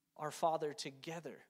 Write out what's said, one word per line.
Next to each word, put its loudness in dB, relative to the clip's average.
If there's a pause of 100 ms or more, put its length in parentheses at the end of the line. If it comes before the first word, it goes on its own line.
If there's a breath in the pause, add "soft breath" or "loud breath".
(160)
our -2
Father 4
together, -6 (140)